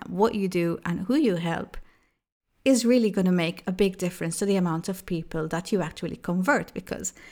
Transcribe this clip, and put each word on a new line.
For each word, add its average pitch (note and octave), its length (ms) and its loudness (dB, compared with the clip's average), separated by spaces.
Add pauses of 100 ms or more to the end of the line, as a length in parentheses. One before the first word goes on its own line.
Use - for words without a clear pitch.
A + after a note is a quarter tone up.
what G3 280 2
you G3 140 -2
do, E3+ 380 0
and F3 140 -2
who A#3+ 160 0
you A#3+ 200 4
help E3 400 -4 (880)
is B3+ 200 6
really A#3 260 4
gonna F#3 220 2
make F3 340 0
a G3 60 -2
big F#3 240 2
difference F3 400 -4
to - 80 -4
the G3 120 2
amount E3+ 340 0
of F#3 160 -10
people D#3+ 420 -4
that E3+ 240 -4
you G3 80 2
actually D#3+ 360 -6
convert, F#3 580 0
because, - 400 -8 (180)